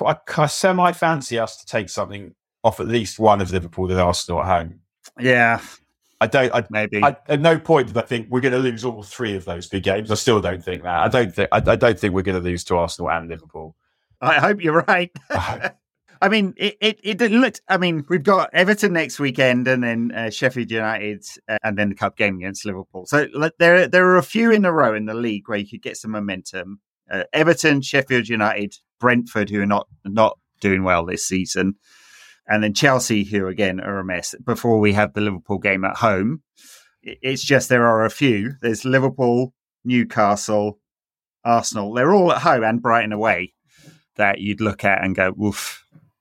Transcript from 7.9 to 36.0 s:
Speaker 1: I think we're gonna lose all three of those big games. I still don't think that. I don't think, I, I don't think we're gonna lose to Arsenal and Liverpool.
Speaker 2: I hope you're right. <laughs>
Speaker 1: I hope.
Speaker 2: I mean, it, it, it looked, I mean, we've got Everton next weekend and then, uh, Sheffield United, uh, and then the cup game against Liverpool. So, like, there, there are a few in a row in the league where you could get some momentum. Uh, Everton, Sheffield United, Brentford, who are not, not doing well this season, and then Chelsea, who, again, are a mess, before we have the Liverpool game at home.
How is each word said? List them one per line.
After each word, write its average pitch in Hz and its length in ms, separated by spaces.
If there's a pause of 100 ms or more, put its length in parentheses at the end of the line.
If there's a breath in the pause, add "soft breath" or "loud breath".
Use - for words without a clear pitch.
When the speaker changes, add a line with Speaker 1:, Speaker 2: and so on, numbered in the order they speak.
Speaker 1:
I 117 40
think 113 280
we're 123 120
gonna 127 180
lose 123 260
all 110 160
three 104 340
of 90 100
those 87 220
big 98 140
games. 104 300
I 107 40
still 110 260
don't 90 220
think 90 200
that. 87 160
I 92 80
don't 117 260
think, 101 180
I, 107 60
I 110 180
don't 113 220
think 101 160
we're 95 80
gonna 92 180
lose 87 260
to 92 100
Arsenal 85 340
and 82 200
Liverpool. 80 460 (460)
Speaker 2:
I 151 140
hope 190 260
you're 160 260
right. 180 220 (120)
<laughs> - 100
Speaker 1:
I - 40
hope. - 360 (500 soft breath)
Speaker 2:
I 190 60
mean, 202 300
it, 190 240
it, 214 200
it 208 300
looked, 240 380
I 190 80
mean, 165 320
we've 175 120
got 180 320
Everton 196 380
next 160 280
weekend 127 500
and 127 120
then, 117 300
uh, 113 180
Sheffield 127 400
United, 107 540 (240)
uh, 110 160
and 107 140
then 104 120
the 98 60
cup 98 220
game 101 180
against 95 300
Liverpool. 95 400
So, - 280
like, 151 240
there, 170 300
there 180 220
are 180 80
a 175 60
few 226 280
in 208 140
a 175 80
row 131 200
in 107 120
the 107 80
league 110 340
where 110 100
you 101 120
could 110 120
get 120 140
some 110 160
momentum. 98 720 (280)
Uh, 95 220
Everton, 156 500
Sheffield 135 460
United, 104 480 (240)
Brentford, 120 500
who 104 120
are 101 40
not, 101 220 (160)
not 107 340 (220)
doing 95 240
well 87 220
this 90 200
season, 92 500 (680 soft breath)
and 107 160
then 107 120
Chelsea, 120 500
who, 101 240
again, 95 320
are 98 200
a 95 40
mess, 90 400
before 117 380
we 104 100
have 104 220
the 104 80
Liverpool 101 380
game 95 260
at 95 100
home. 113 460 (640 soft breath)